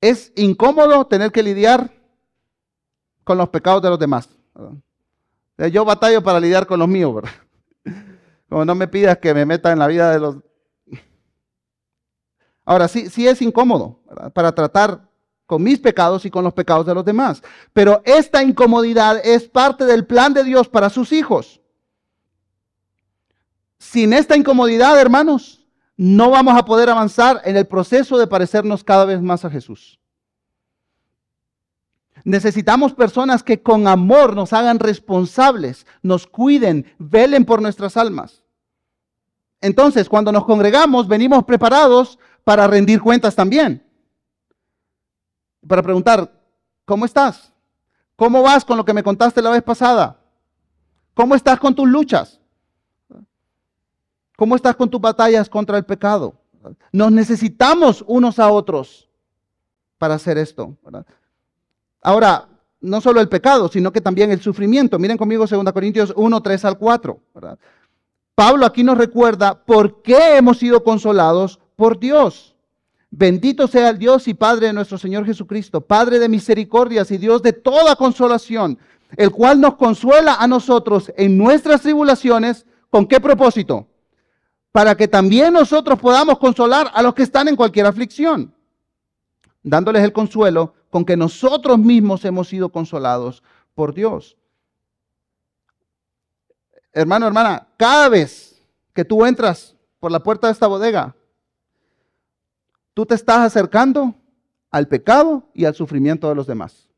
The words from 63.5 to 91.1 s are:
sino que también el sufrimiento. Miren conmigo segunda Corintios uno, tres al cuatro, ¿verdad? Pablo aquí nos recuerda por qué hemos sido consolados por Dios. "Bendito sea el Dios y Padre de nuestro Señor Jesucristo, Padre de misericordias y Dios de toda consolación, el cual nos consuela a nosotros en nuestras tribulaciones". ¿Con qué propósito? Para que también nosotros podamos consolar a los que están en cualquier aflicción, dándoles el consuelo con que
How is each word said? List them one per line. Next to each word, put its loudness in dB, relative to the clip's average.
sino -4
que -6
también 0
el -2
sufrimiento. -2
Miren -4
conmigo -2
segunda -2
Corintios -4
uno, 0
tres -4
al -2
cuatro, -4
¿verdad? -20
Pablo 4
aquí 0
nos 2
recuerda 0
por 2
qué 4
hemos 4
sido 0
consolados 0
por 0
Dios. -2
"Bendito 0
sea 2
el -2
Dios 0
y -6
Padre 0
de -4
nuestro -8
Señor -8
Jesucristo, -8
Padre 0
de 0
misericordias -2
y -6
Dios 0
de 0
toda 2
consolación, -4
el 2
cual 2
nos 2
consuela 2
a -2
nosotros -2
en 2
nuestras 2
tribulaciones". -2
¿Con 2
qué 2
propósito? 0
Para 4
que -2
también 2
nosotros 0
podamos 2
consolar 0
a -2
los 2
que -2
están -2
en -2
cualquier 0
aflicción, -4
dándoles 0
el -2
consuelo -2
con -4
que -2